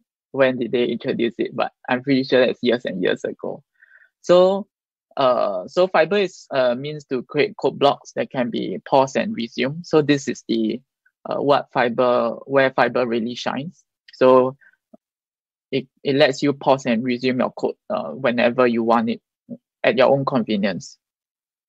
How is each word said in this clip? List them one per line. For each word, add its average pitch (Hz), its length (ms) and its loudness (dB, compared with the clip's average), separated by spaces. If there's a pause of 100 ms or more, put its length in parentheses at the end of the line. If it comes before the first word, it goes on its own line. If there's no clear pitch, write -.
(320)
when 131 280 2
did 117 120 -4
they 123 140 2
introduce 117 540 -4
it, - 160 -6
but 113 160 -4 (180)
I'm 127 140 -2
pretty 131 200 0
sure 127 220 2
that's - 160 -2
years 120 240 0
and - 160 -8
years - 220 -2
ago. - 400 -10 (580)
So, 185 460 4 (480)
uh, 107 520 0
so 180 200 0
fiber 175 300 2
is 185 340 -4
a 127 240 0
means 147 300 -10
to 127 180 -4
create 143 320 -2
code - 220 -2
blocks - 380 0
that 123 160 -4
can 123 180 -4
be 110 340 -6
paused 139 320 0
and 113 200 -4
resumed. 123 500 -6
So 156 160 2
this 143 260 0
is - 200 -8
the, 110 340 -2 (480)
uh, 117 80 -4
what 139 340 0
fiber, 120 600 0 (140)
where 135 260 2
fiber 123 340 0
really 117 300 -4
shines. - 500 -8 (300)
So 131 420 4 (1120)
it, 135 160 -4 (160)
it 139 120 0
lets 139 260 2
you 143 100 2
pause 139 340 0
and 117 180 0
resume 127 360 -2
your 104 120 -2
code, - 240 -4 (140)
uh, - 200 -4
whenever 120 580 0
you 117 160 0
want 117 260 2
it 117 120 -6 (600)
at - 140 2
your 123 120 6
own 139 160 2
convenience. 107 720 -4 (720)